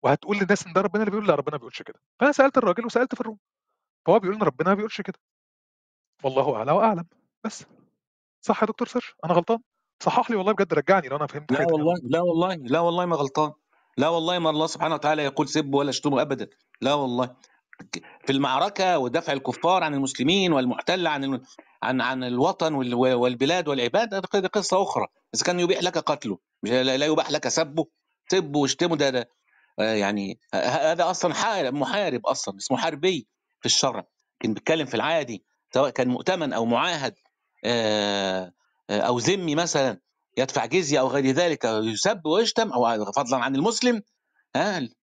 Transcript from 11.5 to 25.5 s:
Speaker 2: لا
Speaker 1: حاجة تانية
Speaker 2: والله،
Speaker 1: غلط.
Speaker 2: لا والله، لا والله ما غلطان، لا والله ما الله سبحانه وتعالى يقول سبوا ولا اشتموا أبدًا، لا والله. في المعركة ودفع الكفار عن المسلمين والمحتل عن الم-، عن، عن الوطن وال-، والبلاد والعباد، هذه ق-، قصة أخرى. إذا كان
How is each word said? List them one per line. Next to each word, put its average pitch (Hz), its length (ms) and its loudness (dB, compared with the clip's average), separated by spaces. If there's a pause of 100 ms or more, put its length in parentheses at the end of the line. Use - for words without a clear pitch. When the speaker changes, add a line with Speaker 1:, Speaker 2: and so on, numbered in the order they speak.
Speaker 2:
لا 131 60 2
Speaker 1:
حاجة 165 100 0
تانية 160 160 2
Speaker 2:
والله، 170 100 2
Speaker 1:
غلط. 175 180 -6
Speaker 2:
لا 165 100 2
والله، 175 340 2
لا 139 240 -2
والله 170 260 2
ما 175 100 0
غلطان، 147 360 0 (460)
لا 135 120 2
والله 170 300 0
ما 165 100 0
الله 156 180 0
سبحانه 160 280 -2
وتعالى 151 280 0
يقول 139 260 -2
سبوا 139 300 0
ولا 143 100 0
اشتموا 135 320 0
أبدًا، 135 280 -4 (320)
لا 131 120 2
والله. 127 420 -2 (880)
في 139 80 -2
المعركة 165 640 2
ودفع 143 360 -2
الكفار 165 500 0
عن 156 100 -2
المسلمين 151 600 2
والمحتل 143 540 0
عن 143 160 -2
الم-، 135 180 -4 (420)
عن، 127 180 0
عن 127 220 -2
الوطن 151 500 0
وال-، 127 220 -2
والبلاد 127 720 2
والعباد، 143 460 0
هذه 196 120 -4
ق-، 202 220 0
قصة 196 360 2
أخرى. 117 240 -2 (280)
إذا - 80 -2
كان 175 160 0